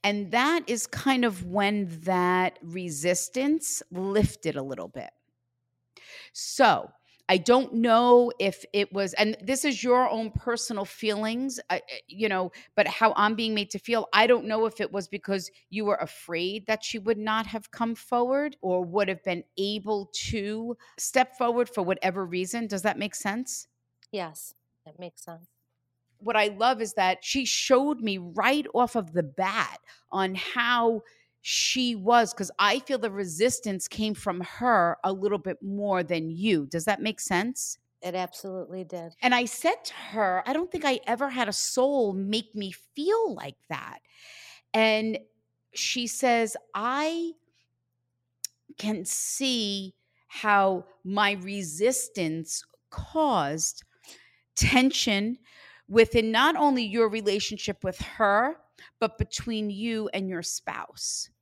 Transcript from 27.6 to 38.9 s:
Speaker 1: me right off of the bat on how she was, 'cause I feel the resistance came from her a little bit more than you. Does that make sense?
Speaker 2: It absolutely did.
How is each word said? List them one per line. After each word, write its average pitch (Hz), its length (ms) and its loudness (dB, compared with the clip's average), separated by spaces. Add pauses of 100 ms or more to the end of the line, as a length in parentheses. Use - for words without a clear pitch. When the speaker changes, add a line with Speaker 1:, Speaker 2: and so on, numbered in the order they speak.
Speaker 1:
me 202 180 -2
right 208 560 0
off 240 220 2
of 170 160 -2
the 170 100 2
bat 185 560 -4 (320)
on 190 240 0
how 233 680 2 (440)
she 247 480 0
was, 220 380 4
'cause 190 260 -6
I 208 200 4
feel 269 180 -2
the 214 140 -2
resistance 196 760 -2
came 214 280 -4
from 180 260 -4
her 190 640 2
a 190 80 2
little 196 240 -2
bit 185 260 -6
more 196 400 -2
than 160 280 -2
you. 170 340 2
Does 160 220 -4
that 202 160 0
make 214 180 -4
sense? 202 560 -2 (240)
Speaker 2:
It 180 140 -8
absolutely 185 680 -8
did. 165 360 -12